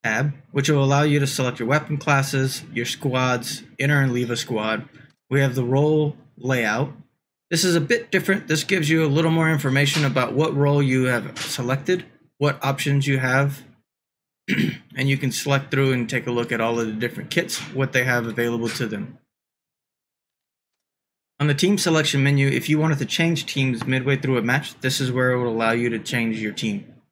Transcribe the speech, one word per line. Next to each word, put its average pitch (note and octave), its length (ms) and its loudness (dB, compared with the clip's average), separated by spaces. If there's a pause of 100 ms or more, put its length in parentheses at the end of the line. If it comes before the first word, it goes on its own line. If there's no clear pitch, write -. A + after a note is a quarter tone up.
tab, A#2+ 280 0 (200)
which C#3 180 0
will C#3+ 120 4
allow C#3 200 4
you D3 160 4
to C#3 80 2
select B2+ 320 -2
your A#2 100 -4
weapon D3 300 0
classes, C3+ 640 0 (100)
your A#2 140 -4
squads, B2+ 760 -2 (140)
enter C#3+ 220 2
and C3+ 120 2
leave B2 180 -2
a A#2 60 -2
squad. A2 520 -4 (400)
We C#3 120 2
have C3 160 2
the B2+ 80 0
role D3+ 520 2 (220)
layout. B2 540 0 (580)
This E3+ 140 0
is F3+ 100 2
a E3 60 4
bit D#3 300 -2
different. G3 360 0
This - 180 -2
gives E3 240 0
you D#3+ 160 4
a D3+ 40 2
little D#3+ 240 4
more D#3+ 180 4
information C#3+ 540 2
about B2+ 280 0
what D3 240 0
role C#3+ 260 4
you C3 220 2
have B2 340 -2
selected, C#3 680 -2 (320)
what C#3+ 260 0
options C#3 420 0
you C3+ 120 2
have, C3 460 0 (440)
<clears throat> - 400 -20
and - 600 -2
you C#3 100 2
can B2+ 140 -2
select C#3 380 -2
through C3+ 220 2
and A#2+ 160 -2
take B2 200 -4
a A#2+ 40 -4
look A#2 200 -2
at A2+ 80 -2
all A#2 180 0
of A2+ 80 0
the A2 60 -6
different A2 380 -6
kits, - 280 -2 (160)
what C3 180 -2
they B2+ 120 2
have B2 220 0
available A#2 420 -2
to A#2 180 -4
them. G#2 320 -8 (2250)
On D3 100 2
the D3 60 4
team F#3 220 2
selection D#3 460 2
menu, C#3 260 4
if C3 220 -2
you D3+ 80 2
wanted D#3 200 2
to C#3 60 -2
change E3 400 0
teams C3 420 -2
midway C3 300 0
through C3 220 0
a A2+ 40 -2
match, C3 380 -2
this C3 220 -2
is B2+ 100 -2
where B2+ 200 2
it B2 40 0
will B2 140 -2
allow A2+ 220 0
you A#2+ 180 0
to A2+ 80 -4
change A2+ 420 -4
your G#2+ 120 -6
team. G#2 420 -6 (180)